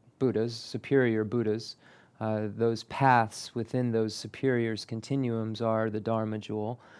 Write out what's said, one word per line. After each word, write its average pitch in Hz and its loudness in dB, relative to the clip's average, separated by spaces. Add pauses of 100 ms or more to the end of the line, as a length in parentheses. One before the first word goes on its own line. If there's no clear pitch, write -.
(180)
Buddhas, 117 2
superior 117 2
Buddhas, 110 -2 (440)
uh, 107 -2
those 113 0
paths 123 4
within 120 -2
those 110 0
superiors 117 -2
continuums 113 -4
are 110 0
the 107 -4
Dharma 110 -2
jewel. 107 -6 (220)